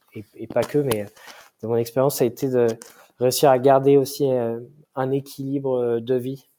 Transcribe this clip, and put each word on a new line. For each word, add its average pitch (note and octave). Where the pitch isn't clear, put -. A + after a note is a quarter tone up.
et, A2
et G#2+
pas A#2
que, D3
mais, B2
euh, G2
de A2
mon A#2
expérience, C3
ça C#3
a B2
été B2+
de B2
réussir B2+
à C3
garder C3+
aussi, C#3
euh, A#2
un C3
équilibre, C3+
euh, A#2+
de A#2+
vie C3